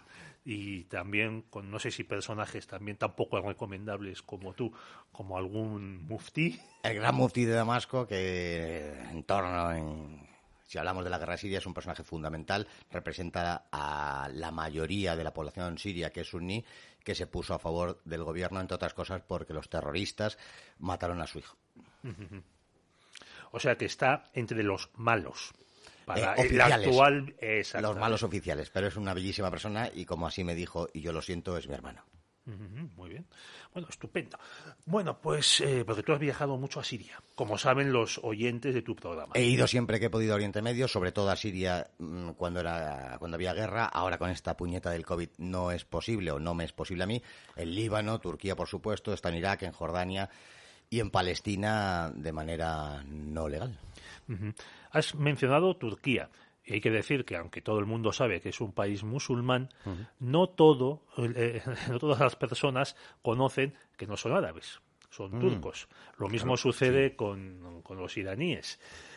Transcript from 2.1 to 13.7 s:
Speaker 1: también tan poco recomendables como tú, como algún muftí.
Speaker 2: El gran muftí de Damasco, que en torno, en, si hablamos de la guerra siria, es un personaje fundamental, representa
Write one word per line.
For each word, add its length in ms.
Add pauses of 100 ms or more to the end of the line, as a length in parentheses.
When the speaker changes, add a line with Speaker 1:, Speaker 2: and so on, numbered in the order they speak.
Speaker 1:
también 300
tan 180
poco 240
recomendables 800
como 320
tú, 200 (400)
como 240
algún 680
muftí. 540 (240)
Speaker 2:
El 120
gran 200
muftí 300
de 80
Damasco, 520
que 880 (160)
en 140
torno, 480
en, 560 (380)
si 140
hablamos 260
de 60
la 60
guerra 200
siria, 220
es 60
un 80
personaje 300
fundamental, 640 (240)
representa 800